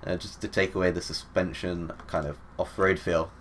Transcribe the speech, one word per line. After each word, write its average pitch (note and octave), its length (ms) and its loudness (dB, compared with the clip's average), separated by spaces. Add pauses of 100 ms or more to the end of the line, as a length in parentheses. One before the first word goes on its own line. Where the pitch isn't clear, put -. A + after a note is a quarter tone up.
uh, F2+ 100 0
just - 260 -10
to G#2+ 60 -4
take F#2+ 280 2
away F#2 160 6
the E2+ 100 0
suspension F2 880 -2 (160)
kind D#2 180 -2
of D2+ 120 -6 (200)
off-road F#2+ 420 4
feel. E2 420 2